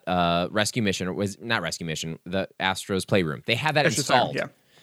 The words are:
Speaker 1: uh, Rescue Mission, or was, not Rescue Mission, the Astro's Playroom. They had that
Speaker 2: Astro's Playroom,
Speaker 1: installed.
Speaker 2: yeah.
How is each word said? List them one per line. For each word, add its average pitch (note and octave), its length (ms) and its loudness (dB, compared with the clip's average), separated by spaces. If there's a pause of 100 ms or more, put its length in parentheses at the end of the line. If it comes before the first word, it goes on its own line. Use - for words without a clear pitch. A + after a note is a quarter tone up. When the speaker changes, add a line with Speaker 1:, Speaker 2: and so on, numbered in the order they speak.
Speaker 1:
uh, F2 440 2
Rescue G#2+ 320 0
Mission, F#2+ 260 0
or F#2 40 -4
was, F#2+ 280 -4
not A2+ 220 -2
Rescue E2 240 -4
Mission, D#2+ 400 -6
the F#2 220 -2 (100)
Astro's F#2+ 460 -2
Playroom. D#2+ 420 0
They A2+ 80 2
had D3 220 0
that D3+ 100 4
Speaker 2:
Astro's C3+ 200 0
Playroom, B2 240 4
Speaker 1:
installed. D2 60 -6
Speaker 2:
yeah. - 180 -6 (280)